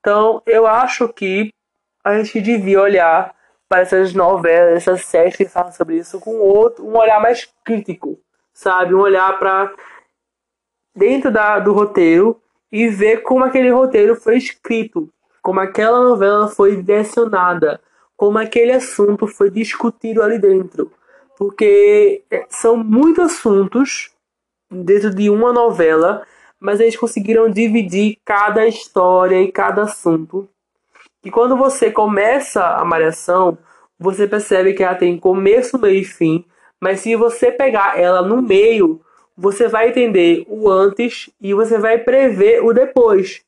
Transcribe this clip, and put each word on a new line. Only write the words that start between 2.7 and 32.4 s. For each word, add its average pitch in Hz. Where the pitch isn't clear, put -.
olhar 180
para 180
essas 185
novelas, 175
essas 180
séries 175
que 190
falam 180
sobre 165
isso 170
com 220
outro, 208
um 220
olhar 220
mais 233
crítico, 202
sabe? 180
Um 190
olhar 190
pra 190
dentro 254
da, 208
do 196
roteiro 202
e 220
ver 214
como 262
aquele 254
roteiro 240
foi 226
escrito, 220
como 190
aquela 214
novela 208
foi 202
direcionada, 185
como 208
aquele 233
assunto 208
foi 202
discutido 220
ali 214
dentro. 190
Porque, 202
é, -
são 233
muitos 269
assuntos 233
dentro 190
de 202
uma 226
novela, 175
mas 202
eles 226
conseguiram 226
dividir 208
cada 214
história 185
e 190
cada 202
assunto. 180
E 196
quando 247
você 262
começa 214